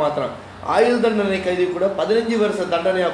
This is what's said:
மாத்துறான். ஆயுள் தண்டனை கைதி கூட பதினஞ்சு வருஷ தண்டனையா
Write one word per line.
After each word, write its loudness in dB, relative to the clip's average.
மாத்துறான். -2
ஆயுள் 4
தண்டனை 0
கைதி 0
கூட 0
பதினஞ்சு 0
வருஷ 0
தண்டனையா 0